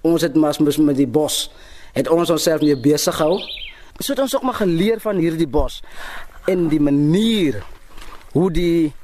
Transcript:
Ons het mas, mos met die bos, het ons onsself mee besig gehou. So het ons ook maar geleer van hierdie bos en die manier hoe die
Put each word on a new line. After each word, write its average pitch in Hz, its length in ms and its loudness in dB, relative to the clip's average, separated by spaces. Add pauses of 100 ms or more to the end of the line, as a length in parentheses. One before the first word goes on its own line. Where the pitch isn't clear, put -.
Ons 165 220 2
het 151 120 -2
mas, 151 240 2
mos 147 180 2
met 147 200 2
die 139 100 2
bos, 147 440 -2 (420)
het - 160 -2
ons 170 220 2
onsself 160 300 2
mee 147 160 2
besig 147 380 2
gehou. 165 240 2 (600)
So - 120 -4
het 269 80 -2
ons 269 140 -2
ook 262 80 -2
maar 254 120 -2
geleer 202 460 0
van 208 160 -4
hierdie 165 320 0
bos 131 340 -2 (640)
en 180 220 0
die 151 120 2
manier 147 800 2 (720)
hoe 185 200 2
die 170 400 0 (120)